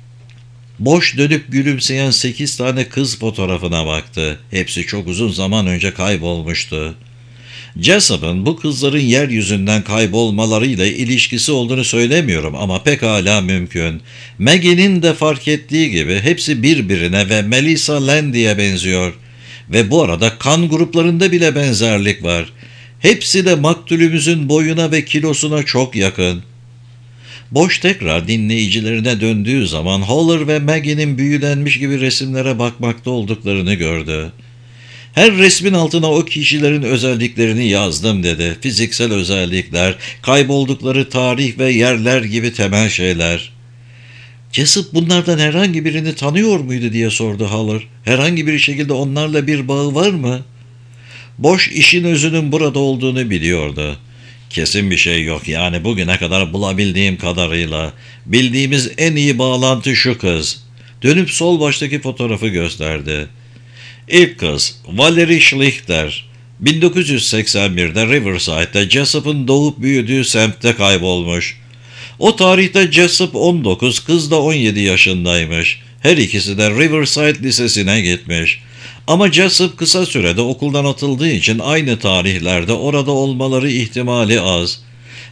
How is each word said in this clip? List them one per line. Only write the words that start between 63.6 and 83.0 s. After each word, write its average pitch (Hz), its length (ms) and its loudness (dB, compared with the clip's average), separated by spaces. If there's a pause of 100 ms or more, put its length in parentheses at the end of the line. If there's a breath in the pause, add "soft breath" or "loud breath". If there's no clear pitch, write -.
"İlk 175 300 4
kız, 73 360 -2 (120)
Valerie 160 520 2
Schlichter. 113 840 0 (340 soft breath)
Bin 156 220 2
dokuz 175 280 2
yüz 127 180 0
seksen 101 500 0
birde 90 300 0
Riverside'da 95 840 0
Jessup'ın 143 580 0
doğup 143 340 2
büyüdüğü 131 420 0
semtte 113 520 0
kaybolmuş. 90 800 0 (640 loud breath)
O 220 160 4
tarihte 185 560 4
Jessup 170 440 2
on 165 280 2
dokuz, 113 360 0
kız 156 320 0
da 156 100 4
on 156 120 2
yedi 110 260 2
yaşındaymış. 87 1000 0 (200 loud breath)
Her 160 180 4
ikisi 98 400 -2
de 107 120 2
Riverside 151 800 0
Lisesi'ne 107 540 0
gitmiş. 87 580 -2 (480 loud breath)
Ama 180 240 4
Jessup 180 460 2
kısa 185 280 0
sürede 92 360 0
okuldan 139 440 -2
atıldığı 139 440 -2
için 113 300 0
aynı 135 400 0
tarihlerde 92 760 0
orada 139 380 0